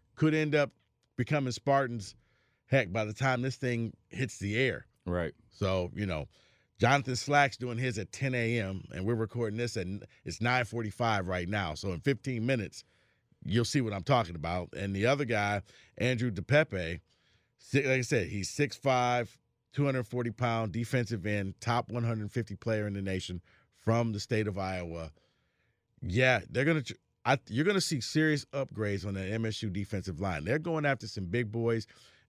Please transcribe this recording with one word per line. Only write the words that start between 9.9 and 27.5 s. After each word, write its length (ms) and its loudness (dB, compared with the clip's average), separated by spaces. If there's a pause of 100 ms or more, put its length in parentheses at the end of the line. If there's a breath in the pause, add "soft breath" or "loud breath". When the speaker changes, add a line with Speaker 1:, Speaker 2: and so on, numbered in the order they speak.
Speaker 1:
it's 160 -8
nine 240 2
forty-five 640 0
right 200 -2
now. 280 -2
So 180 -4
in 80 -6
fifteen 440 -2
minutes, 380 -2 (600)
you'll 220 2
see 160 2
what 120 -2
I'm 100 -4
talking 320 2
about. 380 -4
And 220 -4
the 120 2
other 180 2
guy, 360 0 (360 soft breath)
Andrew 340 0
DePepe, 680 0 (580)
si-, 300 0
like 120 4
I 20 0
said, 260 0
he's 220 -4
six 260 -2
five, 600 2 (360)
two 120 2
hundred 220 2
forty 240 -2
pound 420 0
defensive 520 -2
end, 360 -2
top 280 0
one 140 -2
hundred 280 -2
fifty 240 -4
player 320 -2
in 80 -4
the 60 -4
nation 400 -4 (380 soft breath)
from 320 2
the 80 -4
state 280 0
of 100 -2
Iowa. 540 -4 (880)
Yeah, 480 4
they're 160 0
gonna 160 2
tr-, 120 -8 (320)
I, 120 6 (100)
you're 180 0